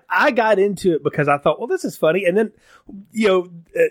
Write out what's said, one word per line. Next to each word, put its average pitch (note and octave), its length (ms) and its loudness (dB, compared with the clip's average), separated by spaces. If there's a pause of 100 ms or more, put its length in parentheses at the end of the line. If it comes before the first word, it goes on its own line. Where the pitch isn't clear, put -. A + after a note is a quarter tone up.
I A3 220 2
got A3 280 2
into F#3+ 340 0
it D3 100 -2
because D3 240 -2
I C#3+ 100 2
thought, D3+ 220 -2
"Well, A#3 80 -6
this F4+ 160 -4
is - 140 -8
funny." F3 280 0
And F3 120 2
then, A3+ 140 0 (600)
you A3 160 0
know, F3+ 220 2 (260)
uh, E3 160 4